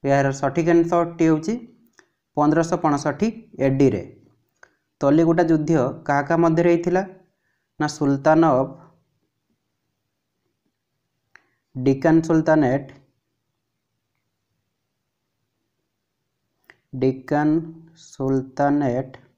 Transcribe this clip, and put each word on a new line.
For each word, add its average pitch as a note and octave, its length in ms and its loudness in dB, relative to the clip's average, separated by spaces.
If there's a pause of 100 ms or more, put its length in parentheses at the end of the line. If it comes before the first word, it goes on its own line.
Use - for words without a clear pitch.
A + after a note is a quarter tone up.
ଏହାର C#3 280 2
ସଠିକ୍ C#3+ 380 -2
ଆନ୍ସରଟି E3+ 540 2
ହେଉଛି D#3+ 300 0 (840)
ପନ୍ଦରଶହ D#3+ 400 0
ପଞ୍ଚଷଠି D3 500 -2 (320)
ଏଡିରେ। C3+ 440 2 (960)
ତଲିକୋଟା E3 420 2
ଯୁଦ୍ଧ D#3 440 0 (180)
କାହା C#3+ 160 0
କାହା E3 160 0
ମଧ୍ୟରେ E3+ 320 2
ହେଇଥିଲା? F3 340 0 (760)
ନା D3+ 80 -2
ସୁଲତାନ D3 540 0 (100)
ଅଫ୍ C3+ 200 0 (3000)
ଡିକାନ C3+ 460 2
ସୁଲତାନେଟ, D#3 640 0 (4000)
ଡିକାନ C3 540 -2 (480)
ସୁଲତାନେଟ C3+ 1200 -4 (200)